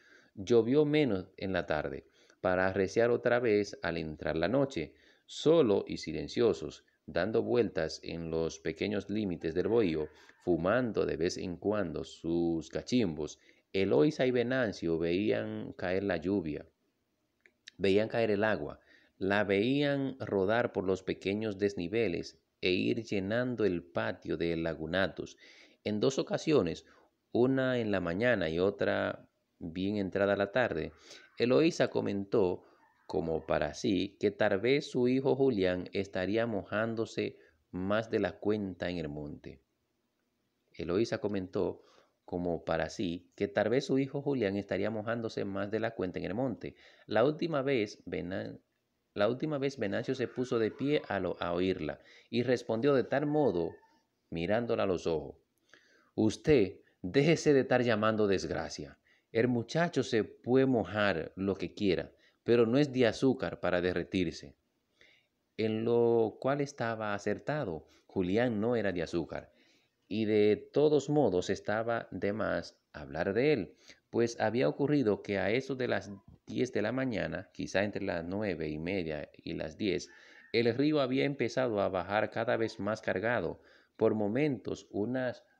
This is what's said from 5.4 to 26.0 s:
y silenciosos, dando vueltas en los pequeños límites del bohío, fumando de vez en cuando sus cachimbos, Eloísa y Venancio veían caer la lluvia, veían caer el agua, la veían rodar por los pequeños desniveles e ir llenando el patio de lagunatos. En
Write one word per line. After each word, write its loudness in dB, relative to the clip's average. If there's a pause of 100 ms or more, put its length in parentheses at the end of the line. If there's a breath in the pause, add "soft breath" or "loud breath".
y -6
silenciosos, -2 (200)
dando 0
vueltas 0
en -8
los -2
pequeños -4
límites -4
del 0
bohío, 2 (340 loud breath)
fumando 2
de -2
vez 0
en -8
cuando -2
sus -2
cachimbos, -2 (360 soft breath)
Eloísa 4
y 2
Venancio 0
veían -2
caer -2
la 0
lluvia, -2 (1120)
veían 2
caer 0
el 2
agua, -2 (380 soft breath)
la 2
veían 0
rodar 0
por -2
los 0
pequeños -4
desniveles -2 (240)
e 2
ir 0
llenando -2
el 0
patio -4
de 0
lagunatos. -2 (480 loud breath)
En -2